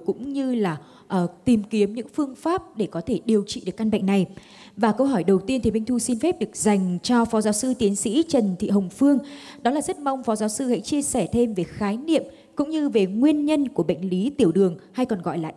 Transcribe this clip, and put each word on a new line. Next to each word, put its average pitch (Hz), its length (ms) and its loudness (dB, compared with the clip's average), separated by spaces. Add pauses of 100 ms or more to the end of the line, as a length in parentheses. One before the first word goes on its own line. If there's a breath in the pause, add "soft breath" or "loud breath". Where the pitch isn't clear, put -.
cũng 262 280 -6
như 262 220 -2
là, 185 220 0 (300 loud breath)
ờ, 180 200 0 (180)
tìm 226 240 4
kiếm 208 240 0
những 247 200 -10
phương 269 220 -4
pháp 349 420 -4
để 196 140 -2
có 170 100 -6
thể 214 240 -2
điều 214 220 4
trị - 180 -10
được 180 120 -8
căn 220 140 -2
bệnh 196 140 0
này. 196 200 4 (520 loud breath)
Và 220 140 2
câu 254 160 2
hỏi 240 160 0
đầu 190 160 4
tiên 254 240 -2
thì 226 80 2
Minh 220 140 -2
Thu 240 140 0
xin 233 200 -2
phép 339 200 0
được - 160 -6
dành 185 480 2
cho 233 220 2
Phó 226 160 0
Giáo 208 120 2
sư 254 260 0
Tiến 202 160 2
sĩ 247 320 0
Trần 208 320 2
Thị 196 100 -2
Hồng 196 200 2
Phương. 277 300 4 (420 loud breath)
Đó 240 100 0
là 294 100 -2
rất 359 180 -6
mong 269 240 -4
Phó 220 120 0
Giáo 214 140 -2
sư 254 200 -4
hãy 220 120 0
chia 285 200 -2
sẻ 240 300 -2
thêm 233 220 2
về 180 100 -2
khái 208 340 -4
niệm 311 260 0 (320 loud breath)
cũng 294 140 -2
như 302 200 0
về 202 160 2
nguyên 285 400 2
nhân 294 220 2
của - 160 -2
bệnh 175 260 -2
lý 185 200 0
tiểu 220 220 2
đường 185 260 2 (140)
hay 254 140 -2
còn 214 160 -2
gọi 165 160 -4
là 160 200 -6